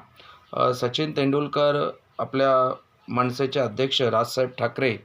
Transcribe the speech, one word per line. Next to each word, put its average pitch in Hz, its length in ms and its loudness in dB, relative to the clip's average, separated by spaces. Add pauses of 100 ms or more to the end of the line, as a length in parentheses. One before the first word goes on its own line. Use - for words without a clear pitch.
(520)
अ, 127 220 2
सचिन 135 420 -2
तेंडुलकर, 147 720 0 (280)
आपल्या 131 560 2 (340)
मनसेचे 127 520 0
अध्यक्ष 127 420 -2
राजसाहेब 120 480 0
ठाकरे 117 540 -2